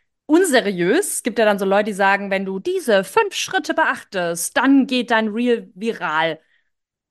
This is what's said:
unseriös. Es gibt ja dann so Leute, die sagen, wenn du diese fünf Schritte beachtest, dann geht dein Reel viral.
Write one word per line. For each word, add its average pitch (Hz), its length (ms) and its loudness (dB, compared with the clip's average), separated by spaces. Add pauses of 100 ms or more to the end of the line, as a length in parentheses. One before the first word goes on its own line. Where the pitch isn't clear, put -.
(260)
unseriös. 247 880 2
Es - 80 -8
gibt 220 160 -4
ja 220 60 4
dann 208 140 2
so 196 60 -2
Leute, 196 200 2
die 214 80 -6
sagen, 196 380 0
wenn 190 140 -2
du 190 140 -6
diese 247 460 0
fünf 427 300 -2
Schritte - 400 -4
beachtest, 202 800 -4
dann 269 300 4
geht 247 240 -2
dein 226 180 2
Reel 220 460 -2
viral. 165 640 -4 (720)